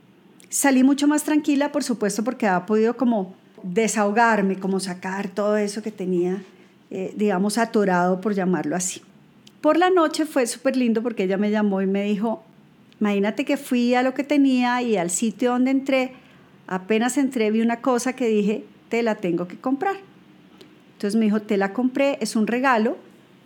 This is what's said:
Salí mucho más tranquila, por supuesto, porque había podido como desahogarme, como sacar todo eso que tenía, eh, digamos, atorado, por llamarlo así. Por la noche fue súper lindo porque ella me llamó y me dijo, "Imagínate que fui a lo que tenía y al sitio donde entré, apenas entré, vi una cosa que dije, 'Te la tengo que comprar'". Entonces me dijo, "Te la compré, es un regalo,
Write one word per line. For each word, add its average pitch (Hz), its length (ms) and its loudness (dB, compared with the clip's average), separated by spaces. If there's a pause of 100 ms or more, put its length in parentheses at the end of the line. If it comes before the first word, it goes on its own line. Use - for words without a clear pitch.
(480)
Salí 262 340 2
mucho 285 240 4
más 294 180 2
tranquila, 294 480 0
por 294 120 -2
supuesto, 208 400 -2
porque 247 220 -2
había 180 180 2
podido 220 320 0
como 226 380 0 (280)
desahogarme, 208 960 2
como 190 220 -2
sacar 190 480 -8
todo 208 300 0
eso 208 240 -4
que 214 100 -8
tenía, 180 500 -2 (480)
eh, 185 240 -8
digamos, 202 440 0
atorado, 185 640 2
por 208 120 -2
llamarlo 170 400 -2
así. - 280 -6 (580)
Por 302 160 2
la 359 140 4
noche 320 340 2
fue 285 220 0
súper 240 280 -4
lindo 226 280 2
porque 220 220 -2
ella 190 120 0
me 208 140 0
llamó 208 320 2
y 190 40 0
me 196 160 0
dijo, 208 400 -2 (560)
"Imagínate 208 460 0
que 277 140 0
fui 247 360 0
a 247 80 2
lo 254 120 0
que 277 100 -4
tenía 262 560 2
y 233 160 0
al 175 140 0
sitio 240 420 0
donde 254 180 2
entré, 269 440 0 (520)
apenas 220 520 0
entré, 254 320 0
vi 220 100 2
una 233 220 0
cosa 254 320 0
que 254 120 -2
dije, 214 380 2 (240)
'Te 233 140 0
la 214 140 0
tengo 175 300 -2
que - 120 -16
comprar'". 381 420 -2 (920)
Entonces 208 240 -2
me 220 80 4
dijo, 208 140 2
"Te 208 160 -2
la 196 160 0
compré, 269 480 0
es 220 160 -4
un 214 100 2
regalo, 247 520 0 (480)